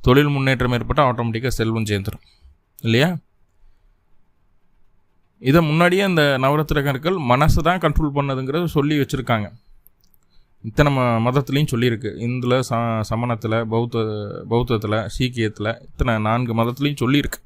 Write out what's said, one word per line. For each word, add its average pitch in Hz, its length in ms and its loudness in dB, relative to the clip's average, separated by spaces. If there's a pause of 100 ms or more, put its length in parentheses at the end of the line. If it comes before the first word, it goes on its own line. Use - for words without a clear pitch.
தொழில் 139 280 6
முன்னேற்றம் 135 440 0
ஏற்பட்டா 120 260 -2
ஆட்டோமேட்டிக்கா 120 500 0
செல்வம் 113 360 -2
சேர்ந்துரும். 101 380 -4 (580)
இல்லையா? 131 360 2 (2250)
இதை 147 240 4
முன்னாடியே 175 400 2
அந்த 151 360 2
நவரத்தின 147 440 0
கற்கள் 143 340 -2
மனசை 151 460 4
தான் 175 160 2
கண்ட்ரோல் 156 360 0
பண்ணதுங்கிறத 139 520 -2
சொல்லி 151 320 0
வச்சிருக்காங்க. 123 540 -2 (1080)
இத்தனை 139 340 2
ம-, 131 40 2
மதத்துலேயும் 127 680 0
சொல்லியிருக்கு. 117 480 -2
இந்துல, 123 520 -2
ச-, 117 400 -2
சமணத்துல, 117 540 -2
பௌத்த-, 110 880 -4
பௌத்தத்துல, 110 580 0 (100)
சீக்கியத்துல, 113 640 -4
இத்தனை 123 360 -2
நான்கு 113 360 0
மதத்துலேயும் 120 460 0
சொல்லியிருக்கு. 135 460 0